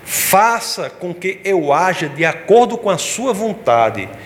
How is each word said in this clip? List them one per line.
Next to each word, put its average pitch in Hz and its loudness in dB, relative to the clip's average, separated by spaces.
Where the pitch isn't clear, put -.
faça 202 0
com 175 -10
que 185 -6
eu 170 0
haja 165 2
de 143 -2
acordo 214 4
com 202 -4
a 180 2
sua 247 -4
vontade." 117 0